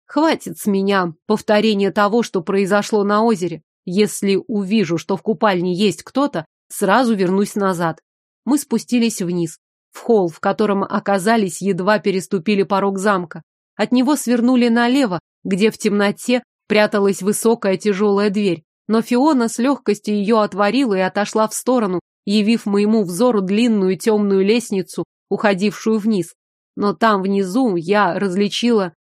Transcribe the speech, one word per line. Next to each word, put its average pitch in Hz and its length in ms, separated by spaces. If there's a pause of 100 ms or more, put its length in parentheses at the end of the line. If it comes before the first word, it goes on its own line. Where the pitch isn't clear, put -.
Хватит 294 500
с - 100
меня 196 480 (120)
повторения 208 640
того, 208 320
что - 180
произошло 202 640
на 208 220
озере. 170 380 (220)
Если 196 640
увижу, 196 520
что 190 180
в 180 60
купальне 185 520
есть 190 300
кто-то, 277 400 (240)
сразу 226 460
вернусь 190 420
назад. 175 440 (440)
Мы 285 140
спустились 233 640
вниз, 175 380 (320)
в - 80
холл, 202 300
в 165 100
котором 196 460
оказались, 202 760
едва 190 380
переступили 196 640
порог 196 360
замка. 185 440 (340)
От 214 160
него 254 220
свернули 240 540
налево, 240 500 (260)
где 196 260
в - 80
темноте 208 640 (260)
пряталась 208 540
высокая 202 540
тяжелая 208 540
дверь. 190 320 (260)
Но 220 140
Фиона 247 460
с - 100
легкостью 214 580
ее 208 220
отворила 208 560
и 190 60
отошла 208 480
в - 60
сторону, 220 440 (260)
явив 214 420
моему 208 360
взору 202 380
длинную 196 580
темную 202 460
лестницу, 196 600 (240)
уходившую 208 680
вниз. 202 360 (420)
Но 202 180
там 208 280
внизу 196 520
я 180 440
различила 202 760 (120)